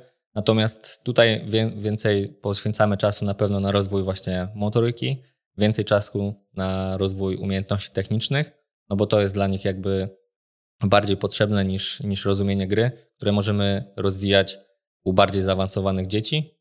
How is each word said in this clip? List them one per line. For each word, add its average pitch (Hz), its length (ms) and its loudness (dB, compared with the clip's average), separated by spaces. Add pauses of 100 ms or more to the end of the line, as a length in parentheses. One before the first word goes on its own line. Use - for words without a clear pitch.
(340)
natomiast 110 680 0
tutaj 117 440 2
wię-, 110 300 0
więcej 104 520 0
poświęcamy 104 680 -2
czasu 104 280 0
na 101 100 -2
pewno 101 260 0
na 98 120 0
rozwój 98 300 0
właśnie 92 520 -4
motoryki, 117 680 -2 (360)
więcej 104 260 2
czasu 101 500 0 (200)
na 95 420 -4
rozwój 95 400 -2
umiejętności 98 540 -4
technicznych, 113 640 -2 (360)
no 98 80 -2
bo 104 100 2
to 104 140 2
jest 98 140 0
dla 98 120 0
nich 98 180 -4
jakby 95 440 -2 (760)
bardziej 101 340 4
potrzebne 104 480 0
niż, 95 360 -4
niż 101 240 -4
rozumienie 98 440 0
gry, 110 220 2 (260)
które 104 160 0
możemy 101 640 0
rozwijać 98 640 2 (460)
u 92 80 0
bardziej 95 300 4
zaawansowanych 95 640 0
dzieci, 113 540 -4